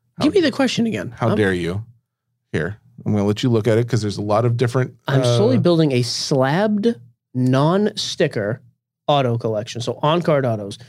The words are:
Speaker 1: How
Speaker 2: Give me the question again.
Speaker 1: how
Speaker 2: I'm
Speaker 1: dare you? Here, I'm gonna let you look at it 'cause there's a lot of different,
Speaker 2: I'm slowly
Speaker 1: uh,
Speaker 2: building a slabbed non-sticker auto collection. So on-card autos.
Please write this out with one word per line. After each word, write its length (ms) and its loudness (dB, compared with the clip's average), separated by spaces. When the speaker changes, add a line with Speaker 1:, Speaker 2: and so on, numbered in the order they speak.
Speaker 1:
How 60 -2
Speaker 2:
Give 100 2
me 80 4
the 80 2
question 360 0
again. 300 -6
Speaker 1:
how 140 0
Speaker 2:
I'm 60 0
Speaker 1:
dare 180 2
you? 300 -4
Here, 240 -4
I'm 80 -2
gonna 120 0
let 180 -2
you 80 2
look 180 2
at 100 4
it 100 0
'cause 140 -2
there's 160 -4
a 40 -6
lot 220 0
of 120 0
different, 380 -2
Speaker 2:
I'm 180 0
slowly 340 2
Speaker 1:
uh, 20 0
Speaker 2:
building 320 4
a 100 2
slabbed 920 0
non-sticker 1300 0
auto 300 0
collection. 420 -6
So 220 -6
on-card 420 2
autos. 340 -4